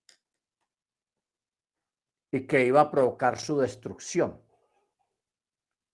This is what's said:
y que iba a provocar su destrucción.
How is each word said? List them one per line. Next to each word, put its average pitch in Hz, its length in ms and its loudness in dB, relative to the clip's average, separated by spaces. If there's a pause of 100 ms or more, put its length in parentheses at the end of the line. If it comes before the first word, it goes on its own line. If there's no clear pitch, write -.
(2250)
y 135 160 -4
que 135 180 2
iba 135 180 6
a 147 100 -2
provocar 127 480 0
su 151 180 -4
destrucción. - 840 -6 (1500)